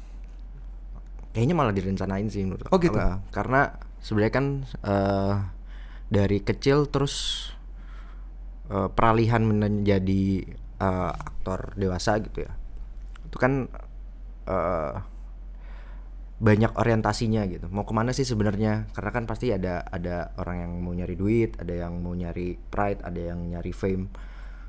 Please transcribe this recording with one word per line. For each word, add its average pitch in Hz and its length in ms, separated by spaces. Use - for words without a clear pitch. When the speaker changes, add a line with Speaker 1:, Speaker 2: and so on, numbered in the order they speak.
Speaker 1:
kayaknya 120 240
malah 139 180
direncanain 98 540
sih 101 180
menurut 92 220
Speaker 2:
Oh, 190 120
gitu? 165 180
Speaker 1:
aku. 92 240
Karena 127 420
sebenarnya 110 360
kan, 135 120
eh, 98 520
dari 101 320
kecil 139 480
terus, - 600
eh, 95 220
peralihan 113 540
menjadi, 101 840
eh, 92 360
aktor - 600
dewasa 98 440
gitu - 220
ya. - 120
Itu - 160
kan, 127 300
eh, 85 500
banyak 107 360
orientasinya 110 720
gitu. 85 220
Mau 101 160
kemana 113 260
sih 131 140
sebenarnya? 107 680
Karena - 220
kan 117 120
pasti 113 300
ada, 90 320
ada 87 480
orang 90 240
yang 87 220
mau 90 100
nyari 87 240
duit, 110 400
ada 87 240
yang 87 240
mau 87 100
nyari 87 460
pride, 101 420
ada 87 220
yang 85 240
nyari 85 260
fame. 95 380